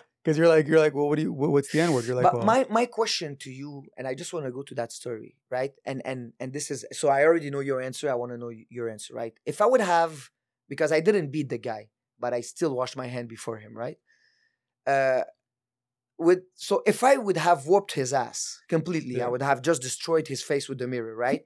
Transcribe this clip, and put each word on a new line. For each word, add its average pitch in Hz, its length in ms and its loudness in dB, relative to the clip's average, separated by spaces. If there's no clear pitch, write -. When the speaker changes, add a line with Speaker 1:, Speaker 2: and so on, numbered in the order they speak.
Speaker 1:
'Cause 151 160 2
you're 165 80 8
like, 160 200 8
you're 160 120 6
like, 151 160 4
"Well, 147 140 2
what 151 80 2
do 156 40 0
you, 156 120 -2
wha-, 147 160 0
what's 143 220 2
the 151 100 2
N-word?" 143 240 2
You're 123 100 -2
like, 123 80 0
Speaker 2:
But - 140 6
Speaker 1:
"Well" 117 80 -2
Speaker 2:
my, 240 240 4
my 226 180 2
question 208 540 -4
to 135 100 -14
you, 139 320 -14
and 127 100 -8
I 131 80 -4
just 165 180 -12
wanna 143 180 -6
go 127 120 -8
to - 120 -18
that 117 160 -6
story, - 440 -12
right? 131 200 -2
And, 131 180 -8
and, 123 360 -10
and 131 120 -10
this 147 200 -8
is, 131 200 -8
so - 180 0
I 139 140 4
already 160 280 4
know 139 80 -4
your 135 200 -2
answer. 131 300 -6
I 131 60 0
wanna 120 220 -6
know 120 100 -12
y-, 113 220 -16
your 120 200 -6
answer, 107 240 -14
right? 117 200 -8
If - 160 -2
I 208 60 6
would 175 140 4
have, 165 480 0
because 147 240 0
I 160 80 4
didn't 165 320 2
beat 143 180 -4
the 120 100 -6
guy, 110 300 -10
but 123 140 -2
I 120 80 -2
still 147 340 -2
washed 123 220 -4
my 131 80 -6
hand 123 240 -8
before 113 280 -10
him, 107 200 -18
right? 127 200 -8
Uh, 135 340 4
with, 180 220 6
so - 300 -2
if 208 180 2
I 269 140 6
would 202 200 0
have 156 300 2
whooped 196 260 4
his 131 200 -2
ass - 560 -4
completely, 160 460 -2
I 123 100 -2
Speaker 1:
Yeah. - 20 -2
Speaker 2:
would 123 140 -2
have 139 200 2
just 151 200 2
destroyed 151 460 -2
his 135 140 -8
face 143 280 -2
with 135 100 -8
the 127 80 -6
mirror, 117 280 -6
right? 127 300 0